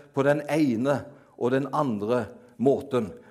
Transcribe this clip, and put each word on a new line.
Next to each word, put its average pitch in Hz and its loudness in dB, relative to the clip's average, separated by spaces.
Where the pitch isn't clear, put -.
på 139 0
den 147 4
ene 135 0
og 120 0
den 135 0
andre 120 0
måten. 120 0